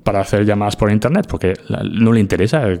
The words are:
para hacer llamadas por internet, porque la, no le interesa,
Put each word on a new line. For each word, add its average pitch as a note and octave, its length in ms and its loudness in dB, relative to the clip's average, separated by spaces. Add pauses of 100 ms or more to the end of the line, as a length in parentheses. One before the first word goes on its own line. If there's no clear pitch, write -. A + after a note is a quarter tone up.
para G2 180 0
hacer G#2 240 0
llamadas G#2 320 0
por G#2 140 0
internet, B2 380 0
porque F#2+ 260 -2 (140)
la, G#2 140 -4
no A2+ 300 2
le A2+ 80 4
interesa, G#2 480 0 (120)